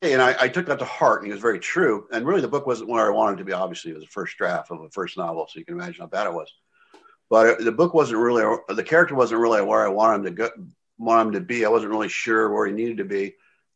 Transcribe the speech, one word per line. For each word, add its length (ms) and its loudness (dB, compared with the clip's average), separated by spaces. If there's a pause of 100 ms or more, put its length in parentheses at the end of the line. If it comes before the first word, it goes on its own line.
and 180 2
I, 200 4
I 80 2
took 180 -4
that 140 -2
to 40 -6
heart, 380 2
and 80 -8
it 40 -8
was 60 -10
very 200 0
true. 500 0
And 160 -4
really, 140 2
the 80 -2
book 180 -4
wasn't 240 -4
where 160 2
I 40 4
wanted 240 2
it 40 -10
to 60 -12
be. 80 -6
Obviously, 400 -6
it 20 -12
was 80 -18
a 60 -20
first 300 -10
draft 340 -4
of 80 -12
a 100 -20
first 260 -8
novel, 320 -6
so 120 -20
you 40 -18
can 140 -12
imagine 220 -12
how 80 -16
bad 180 -4
it 60 -6
was. 200 -10 (800)
But 160 8
it, 180 4
the 60 0
book 240 2
wasn't 240 2
really, 240 2 (240)
the 160 -4
character 320 4
wasn't 260 2
really 220 4
where 240 2
I 20 0
wanted 280 4
him 80 -4
to 80 -6
go, 180 -4 (480)
want 300 2
him 60 -4
to 60 -2
be. 240 -4
I 40 4
wasn't 240 2
really 160 -2
sure 440 0
where 140 0
he 60 -4
needed 240 -4
to 80 -6
be. 320 -6 (400)